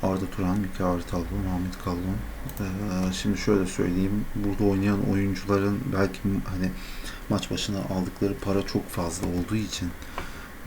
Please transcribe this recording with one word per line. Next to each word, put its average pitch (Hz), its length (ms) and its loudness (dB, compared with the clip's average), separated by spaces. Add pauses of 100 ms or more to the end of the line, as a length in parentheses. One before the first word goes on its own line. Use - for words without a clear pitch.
Arda 95 280 0
Turan, 92 260 2
Mikael 92 440 0
Talbot, 87 300 -2 (140)
Muhammed 92 280 0 (120)
Kallon. 92 320 0 (420)
Ee, 95 540 0
şimdi 104 240 0
şöyle 101 280 4
söyleyeyim. 95 600 2 (100)
Burada 101 280 2
oynayan 101 480 4
oyuncuların 98 680 2 (140)
belki 98 340 2
m-, 101 120 2 (100)
hani 90 220 0 (580)
maç 98 220 0
başına 98 280 -2
aldıkları 95 580 0
para 98 300 2
çok - 220 0
fazla 87 380 -2
olduğu 90 280 0
için, 95 360 -2 (760)